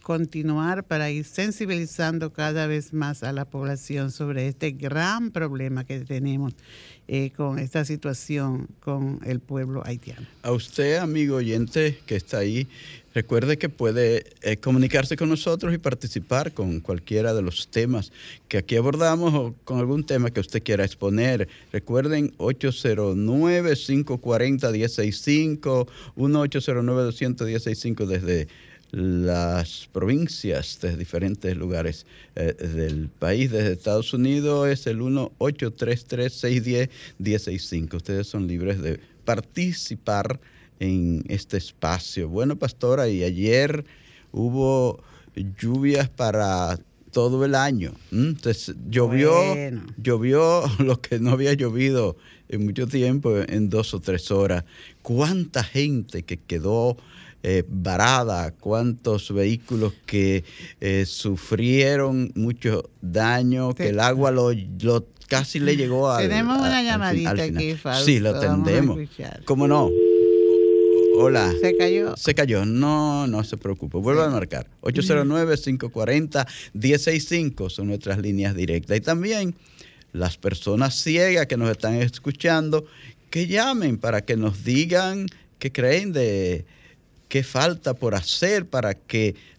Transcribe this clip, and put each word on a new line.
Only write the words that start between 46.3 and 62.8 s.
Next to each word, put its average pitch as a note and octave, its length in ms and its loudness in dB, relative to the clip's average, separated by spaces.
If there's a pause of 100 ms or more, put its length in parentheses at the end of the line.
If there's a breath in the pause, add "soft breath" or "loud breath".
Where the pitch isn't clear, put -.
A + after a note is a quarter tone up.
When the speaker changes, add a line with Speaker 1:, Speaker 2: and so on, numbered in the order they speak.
Speaker 2:
todo B2 320 2
el C#3 100 2
año. C3 380 0 (180)
¿Mm? A#2+ 160 2
Entonces, A#2+ 480 -4 (140)
llovió, B2 420 4 (240)
Speaker 1:
Bueno. B2+ 280 -6 (200)
Speaker 2:
llovió C3+ 600 4 (100)
<laughs> G2+ 60 0
lo C3 200 4
que - 200 -4
no A#2+ 120 2
había C#3 220 2
llovido B2+ 640 0 (320 soft breath)
en G#2 160 -2
mucho A2+ 220 -2
tiempo, B2+ 500 2
en G#2 320 0
dos G#2+ 240 0
o F2+ 80 -6
tres F#2 300 -2
horas. G2 340 2 (360 loud breath)
Cuánta D3 640 0
gente C3 600 -2
que F2+ 140 -8
quedó, A2 600 -2 (460 loud breath)
eh, F#2 240 2
varada, F#2+ 840 2
cuántos A2+ 840 -2
vehículos A2 600 0 (120)
que, G2 380 2 (360 loud breath)
eh, G2 280 0
sufrieron C3 1300 0
mucho A2+ 540 -2 (120)